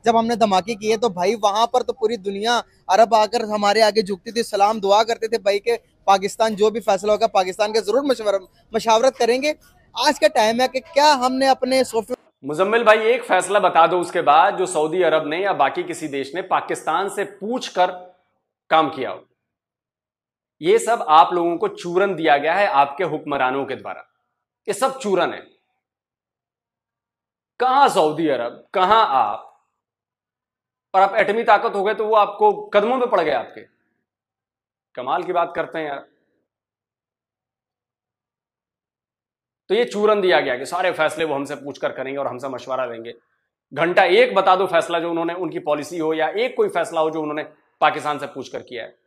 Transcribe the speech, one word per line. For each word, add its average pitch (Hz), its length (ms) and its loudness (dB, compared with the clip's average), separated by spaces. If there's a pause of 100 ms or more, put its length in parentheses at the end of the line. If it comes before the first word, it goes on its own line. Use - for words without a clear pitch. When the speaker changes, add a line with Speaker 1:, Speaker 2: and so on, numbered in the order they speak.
Speaker 1:
जब 226 120 2
हमने 233 200 0
धमाके 196 380 0
किए 214 220 -2
तो 226 140 0
भाई 180 240 -2
वहां 214 320 0
पर 247 160 0
तो 240 100 -8
पूरी 226 240 -2
दुनिया 202 460 -4 (280)
अरब 214 240 4
आकर 214 280 2
हमारे 208 400 2
आगे 214 200 2
झुकती 196 300 -8
थी, 233 100 -2
सलाम 208 380 0
दुआ 196 220 4
करते 226 260 -4
थे 233 100 -2
भाई 202 200 0
के 233 220 -2 (260)
पाकिस्तान 196 500 0
जो 208 140 2
भी 220 100 -6
फैसला 202 320 0
होगा 214 140 2
पाकिस्तान 208 460 0
के 226 80 2
जरूर 214 220 0
मशवरा, 220 360 -2 (360)
मशावरत 226 420 2
करेंगे। 262 380 0 (440)
आज 277 200 2
का 311 100 4
time 226 320 2
है 254 80 2
कि 254 120 -4
क्या 294 320 4
हमने 262 340 0
अपने 262 380 2
सॉफ्टवेयर 233 460 -6 (140)
Speaker 2:
मुजम्मिल 196 400 0
भाई, 214 140 6
एक 226 240 0
फैसला 185 360 0
बता 170 280 4
दो 175 140 0
उसके 170 200 -4
बाद 160 360 4
जो 180 100 -2
सऊदी 160 360 -2
अरब 156 240 2
ने 156 120 -4
या 196 140 -2
बाकी 143 300 0
किसी 160 260 -10
देश 135 260 -8
ने 185 80 -6
पाकिस्तान 165 680 -4
से 196 160 -6
पूछकर - 920 -6 (540)
काम 160 180 2
किया 117 220 -8
हो। - 140 -14 (1400)
ये 196 160 4
सब 226 300 0
आप 170 240 8
लोगों 170 240 0
को 185 120 -4
चूरन 185 460 -2
दिया 156 220 2
गया 156 180 -2
है 202 120 0
आपके 143 380 0
हुक्मरानों 139 600 -4
के 123 120 -8
द्वारा, 101 300 -14 (600)
ये 196 60 -4
सब 262 240 -2
चूरन 175 340 -2
है। 90 140 -16 (2250)
कहां 254 280 4
सऊदी 156 400 2
अरब, 120 460 -4
कहां 196 340 4
आप, 110 520 -2 (1300)
और 190 60 4
आप 196 140 2
एटमी 208 300 0
ताकत 214 300 2
हो 196 100 -2
गए 214 100 0
तो 214 120 -4
वो 220 80 0
आपको 208 380 2
कदमों 208 440 0
में 247 140 -2
पड़ 196 100 2
गए 151 100 0
आपके। 113 300 -6 (1300)
कमाल 139 280 -4
की 175 100 -8
बात 170 240 0
करते 160 220 -6
हैं 156 80 -6
यार। 139 200 -10 (3500)
तो 180 60 0
ये 240 100 2
चूरन 214 360 2
दिया 175 200 2
गया 131 180 -4
कि 131 80 -10
सारे 180 260 -2
फैसले 156 320 -2
वो 151 100 -4
हमसे 139 200 -6
पूछकर 139 380 -8
करेंगे 135 260 -10
और 135 80 -6
हमसे 123 220 -8
मशवरा 131 380 -8
लेंगे। 117 280 -14 (600)
घंटा 175 300 2
एक 208 300 4
बता 185 220 4
दो 190 100 0
फैसला 170 340 0
जो 170 100 -4
उन्होंने, 170 240 -4
उनकी 170 240 -8
पॉलिसी 151 400 -4
हो 160 160 -2
या 156 140 -2
एक 233 280 -4
कोई 214 120 2
फैसला 165 320 -4
हो 160 100 0
जो 160 100 -6
उन्होंने 151 260 -6 (340)
पाकिस्तान 147 380 -2
से 139 80 -10
पूछकर 127 360 -14
किया 117 200 -14
है। - 120 -18 (120)